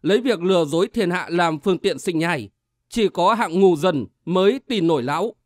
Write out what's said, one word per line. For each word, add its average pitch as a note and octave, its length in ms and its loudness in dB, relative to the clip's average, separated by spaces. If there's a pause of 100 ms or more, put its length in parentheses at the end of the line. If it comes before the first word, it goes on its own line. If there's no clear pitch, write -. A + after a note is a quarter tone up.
lấy G#3 200 0
việc A3+ 200 -2
lừa F3 240 2
dối E3 220 -2
thiên F#3 240 -2
hạ F3+ 180 -4
làm E3 300 -2
phương F#3 180 -2
tiện D#3 220 -4
sinh E3 200 -4
nhai, D#3 300 -4 (400)
chỉ G#3+ 200 0
có F#3 240 2
hạng F#3+ 260 -2
ngu F#3 160 6
dân D3 300 0 (200)
mới F#3+ 420 2
tin F#3+ 200 0
nổi D3 160 2
lão. E3 320 -4 (100)